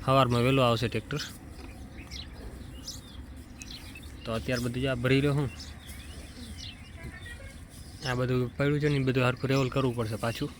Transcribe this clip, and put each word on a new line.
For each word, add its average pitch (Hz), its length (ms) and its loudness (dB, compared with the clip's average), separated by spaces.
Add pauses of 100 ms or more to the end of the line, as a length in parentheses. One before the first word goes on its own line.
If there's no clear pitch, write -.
સવારમાં 127 420 6
વહેલો 135 180 6
આવશે 117 240 6
ટ્રેક્ટર. 120 340 -2 (3000)
તો - 140 -8
અત્યારે 120 280 0
બધું 123 180 -2
જ - 100 2
આ 120 100 -2
ભરી 131 200 8
રહ્યો 143 140 6
હું. 143 120 2 (2500)
આ 127 120 0
બધું 127 200 4 (180)
પડ્યું 143 240 4
છે 151 80 4
ને, 147 140 4
એ - 40 4
બધું 127 200 6
હરખું 127 240 0
રેવલ 135 220 4
કરવું 131 240 4
પડશે 110 260 0
પાછું. 117 260 0 (100)